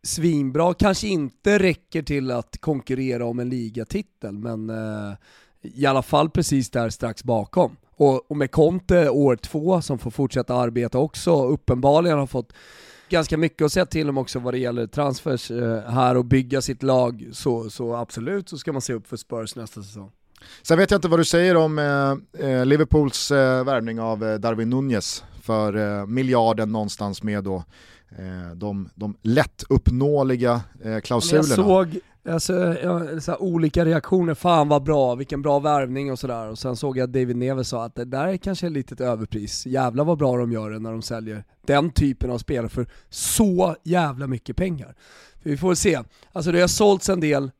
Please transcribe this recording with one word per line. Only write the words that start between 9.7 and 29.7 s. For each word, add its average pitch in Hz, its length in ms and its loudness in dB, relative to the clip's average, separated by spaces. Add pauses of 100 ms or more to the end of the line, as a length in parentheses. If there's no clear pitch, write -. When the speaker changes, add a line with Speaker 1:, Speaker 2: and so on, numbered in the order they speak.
Speaker 1:
som 131 160 -4
får 117 120 -8
fortsätta 131 440 -2
arbeta 120 440 0
också, 151 460 2
uppenbarligen 143 760 4
har 139 80 0
fått - 260 -6 (560)
ganska 165 280 0
mycket 156 280 2
att 147 80 2
säga 185 140 2
till 156 220 -2
om 135 100 -2
också 131 200 -4
vad 123 160 -4
det 127 40 -2
gäller 120 280 -2
transfers, 139 640 -4
eh, 117 300 -2 (100)
här 127 260 4
och 127 80 2
bygga 131 380 2
sitt 131 200 -6
lag, 123 500 0
så, 117 380 -2
så 117 260 -6
absolut 131 520 -8
så 151 100 -14
ska 156 140 -8
man 131 100 -6
se 131 100 -6
upp 110 140 -8
för 117 100 -12
Spurs 113 400 -10
nästa 110 260 -14
säsong. 101 280 -18 (520)
Speaker 2:
Sen 165 160 4
vet 190 120 4
jag 202 80 4
inte 175 100 0
vad 165 120 6
du 160 40 4
säger 175 320 4
om, 156 220 4
eh, 139 720 -2
eh, 127 160 2
Liverpools, 147 640 2
eh, 131 340 4
värvning 113 360 -2
av, 110 240 -2
eh, 110 100 0
Darwin 113 360 0
Nunez 127 540 -2 (180)
för, 107 340 0 (240)
eh, 101 60 -6
miljarden 113 680 2
någonstans 104 500 -6
med 104 220 -4
då, 95 120 -4 (640)
eh, 92 380 -12
de, 98 380 -6
de 104 280 -10
lättuppnåeliga, 127 1400 0 (240)